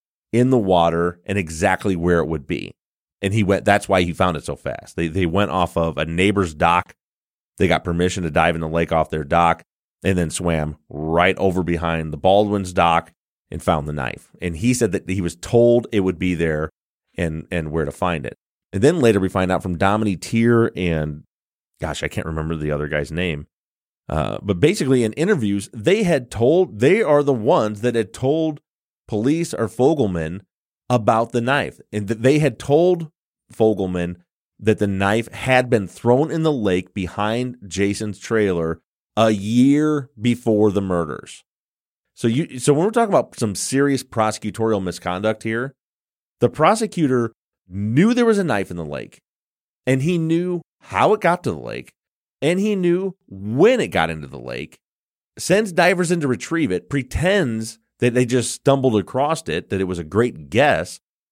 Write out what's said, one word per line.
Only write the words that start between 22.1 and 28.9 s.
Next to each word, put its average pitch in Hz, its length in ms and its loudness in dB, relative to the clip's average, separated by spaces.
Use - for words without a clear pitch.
remember 80 300 -4
the 76 160 -4
other 73 160 -4
guy's 73 240 -4
name. 80 340 -6
Uh, 50 340 -4
but 95 160 -2
basically 135 460 0
in 107 80 -4
interviews, 117 600 -2
they 175 300 0
had 147 280 0
told, 123 500 0
they 180 220 4
are 147 200 2
the 139 100 0
ones 107 500 0
that 123 120 0
had 110 180 -2
told 156 480 -2